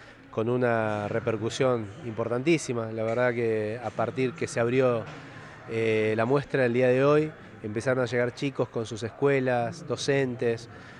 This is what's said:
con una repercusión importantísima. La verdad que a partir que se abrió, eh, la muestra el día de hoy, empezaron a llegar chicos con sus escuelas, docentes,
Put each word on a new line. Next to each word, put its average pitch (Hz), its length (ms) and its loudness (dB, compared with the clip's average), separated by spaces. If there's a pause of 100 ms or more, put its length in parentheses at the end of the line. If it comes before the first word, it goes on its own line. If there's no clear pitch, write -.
(320)
con 110 180 -2
una 110 600 0
repercusión 113 760 0 (220)
importantísima. 117 840 -2
La 110 120 -4
verdad 120 320 2
que 113 480 0
a 107 80 -4
partir 120 420 -2
que 120 140 -4
se - 120 -4
abrió, 120 440 2 (680)
eh, 110 480 2
la 113 80 2
muestra 135 400 2
el 120 80 2
día 127 140 4
de 127 180 6
hoy, 151 260 4 (300)
empezaron 120 420 0
a 117 40 0
llegar 123 260 0
chicos 135 340 -2
con 113 200 -6
sus 110 160 -8
escuelas, 127 840 0
docentes, 123 840 0 (300)